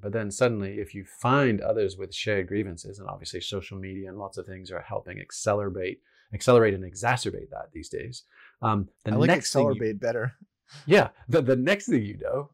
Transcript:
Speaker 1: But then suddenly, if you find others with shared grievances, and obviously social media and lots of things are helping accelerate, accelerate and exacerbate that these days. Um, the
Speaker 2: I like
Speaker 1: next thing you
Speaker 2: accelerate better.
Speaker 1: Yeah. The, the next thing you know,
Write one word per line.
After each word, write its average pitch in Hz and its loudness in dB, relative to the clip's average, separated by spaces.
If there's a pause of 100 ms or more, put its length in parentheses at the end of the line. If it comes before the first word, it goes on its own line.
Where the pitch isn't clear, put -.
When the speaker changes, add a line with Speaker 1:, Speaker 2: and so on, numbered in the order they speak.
Speaker 1:
But 104 -8
then 110 -4
suddenly, 104 0
if 98 -8
you 98 -12
find 127 2
others 104 0
with 95 -10
shared 98 -2
grievances, 98 -6
and 98 -12
obviously 92 -10
social 98 -8
media 95 -10
and 95 -12
lots 98 -10
of 92 -10
things 92 -14
are 87 -8
helping 98 -8
accelerate, 98 -4 (320)
accelerate 113 6
and 95 -4
exacerbate 104 -2
that - -12
these 80 -14
days. - -10 (380)
Um, 107 0 (160)
the 110 0
Speaker 2:
I 107 2
like 147 6
Speaker 1:
next 165 2
thing 143 4
you 143 4
Speaker 2:
accelerate 110 -2
better. 117 -2 (500)
Speaker 1:
Yeah. 170 6 (200)
The, 156 6
the 131 4
next 170 0
thing 143 4
you 101 -6
know, 143 -4